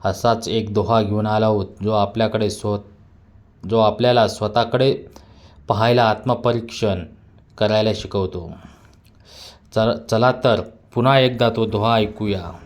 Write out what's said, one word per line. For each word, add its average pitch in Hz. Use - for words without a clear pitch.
असाच 113
एक 104
दोहा 107
घेऊन 107
आलो 107
आहोत, 107
जो 107
आपल्याकडे 107
स्व-, 104
जो 113
आपल्याला 113
स्वतःकडे 117
पाहायला, 117
आत्मपरीक्षण 113
करायला 107
शिकवतो. 92
चल-, 113
चला 117
तर 120
पुन्हा 131
एकदा 123
तो 113
दोहा 110
ऐकूया. 104